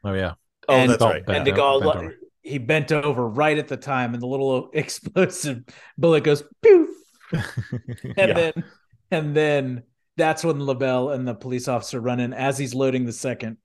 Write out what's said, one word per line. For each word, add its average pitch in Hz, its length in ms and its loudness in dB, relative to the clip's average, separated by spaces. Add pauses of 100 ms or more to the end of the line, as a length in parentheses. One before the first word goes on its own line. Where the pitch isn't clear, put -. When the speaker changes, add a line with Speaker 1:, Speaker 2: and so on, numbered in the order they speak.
Speaker 1:
Oh, 101 100 -4
yeah. 92 200 -4 (340)
Speaker 2:
Oh, 135 80 4
Speaker 3:
And, 131 160 6
Speaker 2:
that's 113 120 2
right. 90 220 0
Speaker 1:
Bent - 120 -2
Speaker 3:
and - 80 -2
De 143 60 2
Speaker 1:
over, 143 100 2
Speaker 3:
Gaulle, 139 320 2
Speaker 1:
bent 87 120 -4
over. - 100 -14 (280)
Speaker 3:
he 143 140 -8
bent 147 340 0
over 143 360 0
right 147 300 0
at 147 100 -4
the 135 100 -8
time, 127 360 -4
and 120 80 -6
the 123 60 -8
little 131 440 -2
<laughs> - 20 -20
explosive 147 920 -2 (340)
bullet 160 260 4
goes, 147 200 2 (200)
"Poof." 370 260 8 (420)
Speaker 1:
<laughs> - 0 -
Speaker 3:
And 120 880 -8
Speaker 2:
Yeah. - 160 2
Speaker 3:
then, 165 200 0 (580)
and 151 240 -2
then 139 480 0 (340)
that's 156 260 0
when 143 220 0
LaBelle 131 460 0
and 131 160 -4
the 120 80 -4
police 127 320 -6
officer 123 320 -4
run 123 200 -2
in. 123 140 -4
As 127 240 -4
he's 131 180 -6
loading 131 300 0
the 120 80 -6
second 117 520 -8